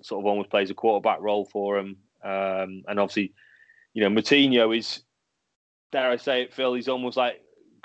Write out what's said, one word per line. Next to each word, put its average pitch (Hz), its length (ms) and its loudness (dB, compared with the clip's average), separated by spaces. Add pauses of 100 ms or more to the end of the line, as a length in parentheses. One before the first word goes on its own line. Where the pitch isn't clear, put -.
sort 104 180 -8
of 98 60 -2
almost 101 240 0
plays 101 200 0
a 95 40 -10
quarterback 104 460 0
role 104 240 -2
for 101 340 -4
him. 98 180 -8 (280)
Um, 95 640 -4
and 104 100 -4
obviously, 101 340 0 (640)
you 110 80 0
know, 98 80 4
Moutinho 120 680 4
is, - 280 -8 (880)
dare 127 180 0
I 123 60 2
say 127 260 0
it, 123 100 -10
Phil, 127 220 0
he's 123 140 -4
almost 127 280 -2
like 123 240 0 (440)